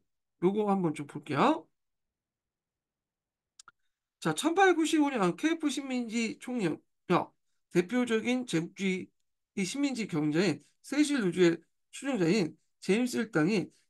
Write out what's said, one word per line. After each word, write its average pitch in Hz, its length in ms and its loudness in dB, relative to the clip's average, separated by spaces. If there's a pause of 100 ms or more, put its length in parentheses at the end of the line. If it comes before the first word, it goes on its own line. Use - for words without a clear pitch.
(440)
요거 202 280 2
한번 175 220 0
좀 147 140 -10
볼게요. 156 600 0 (2500)
자, 165 140 -2
천팔백구십오 330 800 2
년 185 240 0
케이프 320 340 -2
식민지 247 680 -4
총력, 226 420 -4 (880)
대표적인 240 760 0
제국주의 185 600 -4 (480)
이 196 100 -2
식민지 254 420 -2
경제인 151 560 0 (180)
세실 285 400 0
루즈의 175 360 4 (340)
추종자인 202 680 0 (240)
제임스 247 360 0
일 233 140 -4
당이 165 400 0 (180)